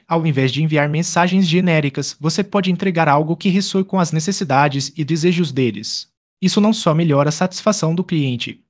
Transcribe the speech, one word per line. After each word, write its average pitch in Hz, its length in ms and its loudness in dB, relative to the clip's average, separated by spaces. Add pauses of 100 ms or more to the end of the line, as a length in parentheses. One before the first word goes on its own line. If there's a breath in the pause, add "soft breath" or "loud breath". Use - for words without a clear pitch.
ao 165 180 0
invés 135 280 2
de 139 100 -2
enviar 151 260 2
mensagens 175 560 2
genéricas, 156 760 0
você 160 240 -2
pode 196 260 -2
entregar 175 380 0
algo 156 280 2
que 202 120 -2
ressoe 190 340 0
com 190 160 -2
as 165 140 0
necessidades 147 840 0
e 156 80 -4
desejos 165 460 0
deles. 120 560 -4 (340)
Isso 190 200 2
não 214 120 4
só 170 220 0
melhora 151 360 2
a - 20 0
satisfação 180 640 -2
do 180 80 -2
cliente, 131 640 -4